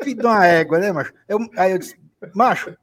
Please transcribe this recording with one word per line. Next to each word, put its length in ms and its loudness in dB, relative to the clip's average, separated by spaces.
filho 180 -6
de 60 0
uma 200 4
égua, 320 2
né, 140 -2
macho?" 200 -6
Eu, 100 -2
aí 160 2
eu 60 0
disse, 200 -16
"Macho, 480 0